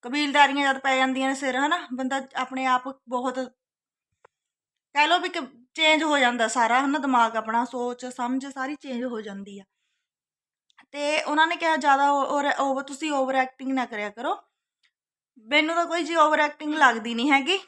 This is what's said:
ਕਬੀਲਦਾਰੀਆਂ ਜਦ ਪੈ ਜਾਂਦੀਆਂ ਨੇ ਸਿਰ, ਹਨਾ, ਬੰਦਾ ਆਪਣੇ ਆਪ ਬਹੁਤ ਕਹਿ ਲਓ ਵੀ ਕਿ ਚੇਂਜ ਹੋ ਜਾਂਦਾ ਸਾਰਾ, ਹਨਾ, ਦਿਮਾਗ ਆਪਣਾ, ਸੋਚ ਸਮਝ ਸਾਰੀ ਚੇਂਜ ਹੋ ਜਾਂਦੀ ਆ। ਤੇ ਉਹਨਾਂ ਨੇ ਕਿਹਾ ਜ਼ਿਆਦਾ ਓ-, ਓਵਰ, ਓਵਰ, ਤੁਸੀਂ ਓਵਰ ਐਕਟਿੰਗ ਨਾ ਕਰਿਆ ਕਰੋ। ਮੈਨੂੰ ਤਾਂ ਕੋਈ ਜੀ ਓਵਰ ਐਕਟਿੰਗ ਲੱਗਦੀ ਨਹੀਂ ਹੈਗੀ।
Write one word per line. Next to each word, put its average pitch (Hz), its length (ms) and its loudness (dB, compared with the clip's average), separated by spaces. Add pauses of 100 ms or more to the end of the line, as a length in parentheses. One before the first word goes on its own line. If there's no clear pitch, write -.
ਕਬੀਲਦਾਰੀਆਂ 277 680 2
ਜਦ 262 60 -4
ਪੈ 269 180 0
ਜਾਂਦੀਆਂ 262 320 0
ਨੇ 269 60 0
ਸਿਰ, 269 200 -4
ਹਨਾ, 302 220 0 (160)
ਬੰਦਾ 262 280 -4 (140)
ਆਪਣੇ 262 300 -6
ਆਪ 254 220 0 (200)
ਬਹੁਤ 247 320 -4 (1600)
ਕਹਿ 294 120 4
ਲਓ 349 120 4
ਵੀ 370 100 -4
ਕਿ 359 100 -6 (340)
ਚੇਂਜ 311 300 2
ਹੋ 302 140 2
ਜਾਂਦਾ 240 300 2
ਸਾਰਾ, 233 320 2
ਹਨਾ, 285 200 0
ਦਿਮਾਗ 247 360 2
ਆਪਣਾ, 220 300 -2
ਸੋਚ 247 400 -8
ਸਮਝ 254 400 -6
ਸਾਰੀ 269 300 -8
ਚੇਂਜ 254 280 -8
ਹੋ 240 180 -6
ਜਾਂਦੀ 202 380 -12
ਆ। 190 40 -20 (1300)
ਤੇ 294 300 -2
ਉਹਨਾਂ 311 260 2
ਨੇ 330 80 -2
ਕਿਹਾ 320 220 0
ਜ਼ਿਆਦਾ 277 340 4
ਓ-, 277 140 2
ਓਵਰ, 285 340 0
ਓਵਰ, 269 240 0
ਤੁਸੀਂ 285 280 -8
ਓਵਰ 269 240 0
ਐਕਟਿੰਗ 262 360 -2
ਨਾ 262 140 0
ਕਰਿਆ 208 240 -8
ਕਰੋ। 262 260 -6 (1120)
ਮੈਨੂੰ 302 280 2
ਤਾਂ 339 100 0
ਕੋਈ 330 180 -2
ਜੀ 320 120 -4
ਓਵਰ 302 240 4
ਐਕਟਿੰਗ 302 340 -2
ਲੱਗਦੀ 240 400 2
ਨਹੀਂ 240 180 0
ਹੈਗੀ। 277 360 2